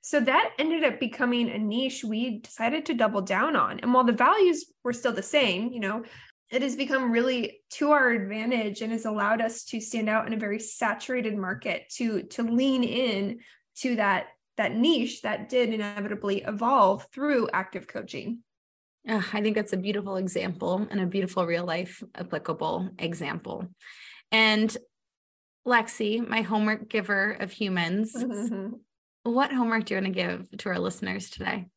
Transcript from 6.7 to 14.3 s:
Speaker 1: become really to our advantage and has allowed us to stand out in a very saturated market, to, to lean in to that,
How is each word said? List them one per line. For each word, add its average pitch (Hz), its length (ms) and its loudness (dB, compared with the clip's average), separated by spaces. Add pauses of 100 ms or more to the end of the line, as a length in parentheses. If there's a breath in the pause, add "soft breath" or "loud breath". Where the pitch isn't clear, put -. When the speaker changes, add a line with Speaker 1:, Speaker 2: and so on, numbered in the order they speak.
Speaker 1:
become 262 360 0
really 240 500 0 (100)
to 294 200 2
our 269 180 6
advantage 220 720 -2
and 226 100 -4
has 226 140 -4
allowed 214 360 2
us 226 240 -2
to 233 140 -6
stand 220 300 -2
out 214 180 2
in 226 60 -2
a 220 40 -2
very 208 220 -2
saturated 220 760 -2
market, 185 580 -6
to, 226 280 -2
to - 200 -6
lean 254 400 4
in 226 560 0 (380 loud breath)
to 247 200 0
that, 202 300 2 (300)